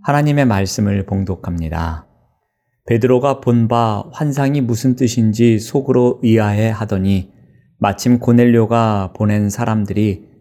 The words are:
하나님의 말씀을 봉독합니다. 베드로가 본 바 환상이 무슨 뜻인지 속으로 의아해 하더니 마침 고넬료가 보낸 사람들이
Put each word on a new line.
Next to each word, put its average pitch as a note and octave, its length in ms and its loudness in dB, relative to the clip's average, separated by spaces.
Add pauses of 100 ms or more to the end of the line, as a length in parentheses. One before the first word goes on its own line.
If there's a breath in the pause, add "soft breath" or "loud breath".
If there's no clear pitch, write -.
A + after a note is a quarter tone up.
하나님의 C#3+ 440 0
말씀을 G2+ 580 0
봉독합니다. E2+ 1000 -6 (800)
베드로가 B2+ 540 2
본 A#2 280 2
바 A2+ 440 0
환상이 C#3+ 500 -2
무슨 A#2+ 340 0
뜻인지 A2+ 600 2
속으로 B2+ 640 0
의아해 A2 480 2
하더니 G2 600 -2 (480 soft breath)
마침 A2+ 400 0
고넬료가 A#2 960 2
보낸 G#2 360 0
사람들이 G#2 720 -2 (160)